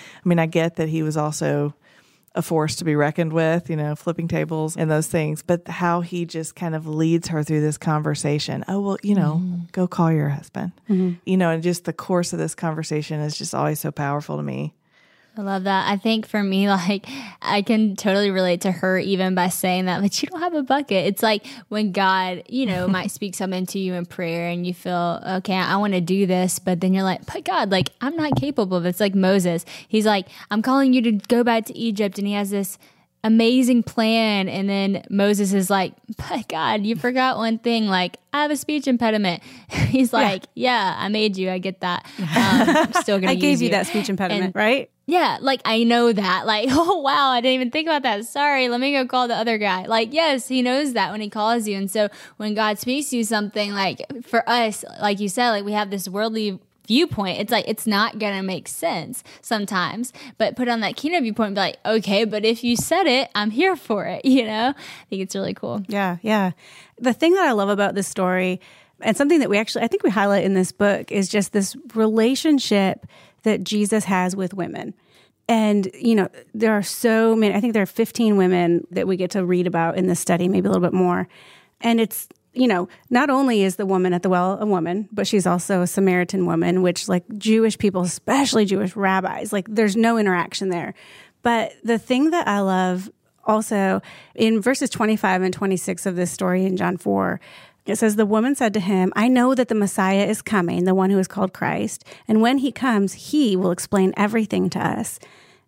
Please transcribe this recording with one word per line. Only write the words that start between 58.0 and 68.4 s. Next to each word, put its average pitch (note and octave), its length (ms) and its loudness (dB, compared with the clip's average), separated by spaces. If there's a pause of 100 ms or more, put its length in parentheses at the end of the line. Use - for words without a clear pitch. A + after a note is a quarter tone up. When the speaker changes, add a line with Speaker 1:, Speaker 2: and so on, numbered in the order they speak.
Speaker 2:
gonna G3 220 -4
make F#3+ 260 -6
sense A3+ 540 -6 (200)
sometimes, G3+ 720 -4 (260)
but - 180 0
put B3 120 -2
on A3+ 120 0
that G#3 160 -4
kingdom E4 280 -2
viewpoint A3 240 -2
and G3 80 -6
be G3+ 40 0
like, - 240 -2
"Okay, G#3+ 400 2
but G#3+ 200 -2
if A3+ 180 0
you A#3+ 140 0
said F4 320 2
it, C4 260 2
I'm G#3 160 0
here F4 240 2
for G#3 320 -4
it," - 180 -6
<laughs> C4 120 6
you A#3+ 80 2
know? A3 320 -2
I - 320 -20
think F#3+ 140 -4
it's F#3 120 -8
really G3 200 -4
cool. G#3+ 340 -8
Speaker 3:
Yeah, F#3+ 340 -2
yeah. G#3 300 0 (480)
The A#3+ 120 2
thing E4 220 4
that F#4 120 4
I C4+ 60 4
love G3+ 160 2
about G3+ 280 2
this G3 100 -2
story, F#3 540 0 (400)